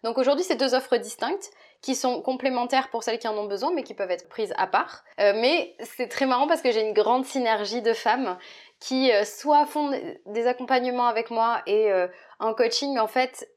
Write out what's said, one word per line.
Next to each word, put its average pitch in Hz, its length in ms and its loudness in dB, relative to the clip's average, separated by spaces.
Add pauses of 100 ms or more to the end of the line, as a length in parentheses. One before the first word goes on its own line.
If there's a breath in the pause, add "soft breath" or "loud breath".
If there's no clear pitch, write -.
Donc 233 140 -2
aujourd'hui, 277 260 2
c'est 311 120 0
deux 254 180 2
offres 254 240 0
distinctes 330 520 -6 (300 soft breath)
qui 262 140 -2
sont 254 260 -2
complémentaires 262 720 -2
pour 226 140 -8
celles 233 140 -2
qui 226 80 -8
en 214 120 -2
ont 208 80 -4
besoin, 202 260 -2
mais 302 120 -2
qui - 100 -14
peuvent 190 160 -6
être 175 180 -4
prises 202 300 -4
à 185 80 2
part. - 360 -2 (160 soft breath)
Euh, 202 160 6
mais 262 460 2
c'est 233 280 -8
très - 180 -2
marrant 262 200 2
parce 330 140 2
que 254 100 2
j'ai 220 160 2
une 214 60 -4
grande 214 320 4
synergie 226 560 -2
de 226 140 2
femmes 226 420 0 (440 loud breath)
qui, 262 320 2
euh, 208 120 4
soit 294 400 2
font 294 340 -2 (280)
des 226 200 -2
accompagnements 247 600 0
avec 226 240 0
moi 226 360 0
et, 208 240 2
euh, 180 160 2 (320 loud breath)
en 220 140 -2
coaching, 254 460 0
en 220 100 2
fait 254 480 -4